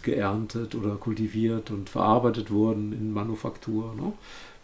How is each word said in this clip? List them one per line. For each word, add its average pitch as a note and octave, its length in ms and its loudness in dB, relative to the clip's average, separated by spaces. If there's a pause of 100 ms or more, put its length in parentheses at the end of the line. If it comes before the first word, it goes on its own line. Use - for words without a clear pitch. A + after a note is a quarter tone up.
geerntet A2 720 0
oder G#2+ 200 0
kultiviert A2 760 0
und G2 180 -6
verarbeitet A2+ 640 4
wurden G#2+ 420 2
in A2 200 -4
Manufaktur, A2 840 -4
ne? E3+ 140 -2 (520)